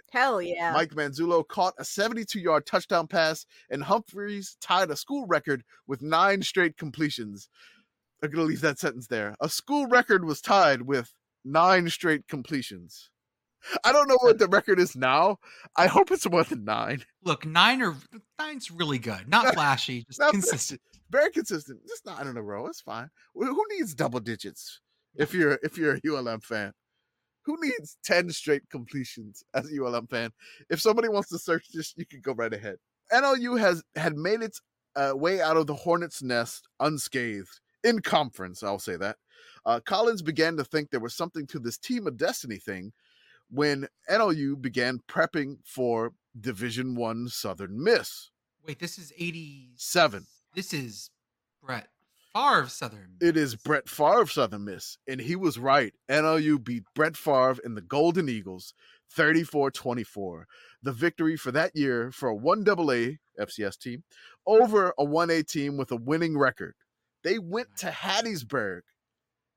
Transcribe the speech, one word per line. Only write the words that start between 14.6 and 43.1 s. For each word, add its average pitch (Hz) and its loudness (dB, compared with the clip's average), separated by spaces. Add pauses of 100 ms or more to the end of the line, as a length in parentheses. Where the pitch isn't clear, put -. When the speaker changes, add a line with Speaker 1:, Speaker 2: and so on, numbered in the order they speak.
Speaker 2:
is 175 2
now. 143 4 (380)
I 175 8
hope 175 6
it's 359 0
more 170 4
than 113 -6
nine. 110 -2 (200)
Speaker 3:
Look, 160 -2
nine 196 4
or, 175 -2 (420)
nine's 302 -10
really 165 -2
good. 101 -8
Not 226 4
Speaker 2:
<laughs> - -
Speaker 3:
flashy, 135 0
just - -16
Speaker 2:
Not 294 6
Speaker 3:
consistent. 185 -2
Speaker 2:
flashy. - -20 (100)
Very 302 2
consistent. 156 -6
Just 440 -16
nine 147 -10
in 123 -8
a 113 -8
row. 104 -8
It's - -14
fine. 117 -12 (260)
Wh-, 240 -4
who 294 0
needs 294 -6
double 123 -2
digits - -12 (340)
if 143 -2
you're, 147 4
if 156 -6
you're 151 2
a 131 -6
U 151 -2
L 123 -6
M 113 -6
fan? 104 -6 (720)
Who 302 -4
needs 311 -6
ten 175 2
straight 147 -2
completions 120 -12 (120)
as 139 -4
a - -10
U 135 -4
L 120 -4
M 120 -6
fan? 117 -6 (380)
If 165 -2
somebody 226 4
wants 202 -2
to 165 -8
search 165 -2
this, 160 -10
you 175 -12
can 135 -18
go 135 -6
right 113 -4
ahead. 101 -10 (340)
N 254 6
L 269 4
U 247 -2
has, 180 2 (140)
had 156 -2
made 202 -2
its, 220 -10 (340)
uh, 139 0
way 175 0
out 160 4
of 160 4
the 147 -4
hornet's 170 -2
nest 120 -2 (120)
unscathed 123 -4 (220)
in 226 4
conference, 110 -2
I'll 101 -4
say 92 -6
that. 98 -6 (480)
Uh, 117 2
Collins 214 0
began 160 0
to 135 -4
think 151 -4
there 127 -4
was 117 -8
something 151 -6
to 160 -10
this 117 -8
team 240 -6
of 127 -4
destiny 139 -4
thing 95 -10 (580)